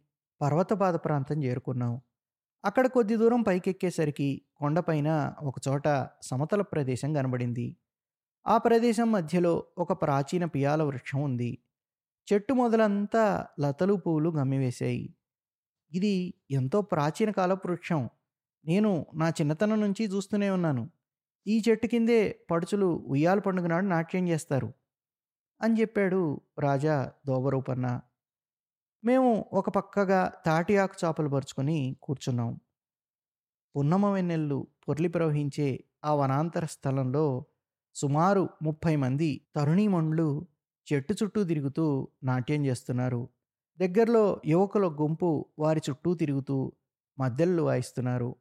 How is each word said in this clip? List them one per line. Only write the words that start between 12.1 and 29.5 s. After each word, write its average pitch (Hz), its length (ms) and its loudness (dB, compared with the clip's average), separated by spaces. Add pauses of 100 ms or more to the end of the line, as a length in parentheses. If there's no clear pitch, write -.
చెట్టు 208 200 0
మొదలంతా 220 920 2 (120)
లతలు, 165 340 2
పువ్వులు 165 360 0
గమ్మివేశాయి. 131 840 -2 (800)
"ఇది 185 400 -2 (180)
ఎంతో 135 300 0
ప్రాచీన 175 500 0
కాలపు 190 360 0
వృక్షం. 165 420 -2 (560)
నేను 190 400 2 (100)
నా 160 140 0
చిన్నతనం 170 520 0
నుంచి 208 240 0
చూస్తూనే 202 440 -2
ఉన్నాను. 160 400 0 (580)
ఈ 214 220 2
చెట్టు 220 180 2
కిందే 226 640 2
పడుచులు 175 560 0
ఉయ్యాల 160 320 2
పండుగ 185 280 -2
నాడు 170 180 0
నాట్యం 180 420 -2
చేస్తారు" 143 460 -2 (880)
అని 226 200 2
చెప్పాడు 190 600 0 (180)
రాజా 139 520 0 (160)
దోబరూపన్న. 127 720 -2 (1040)
మేము 247 500 2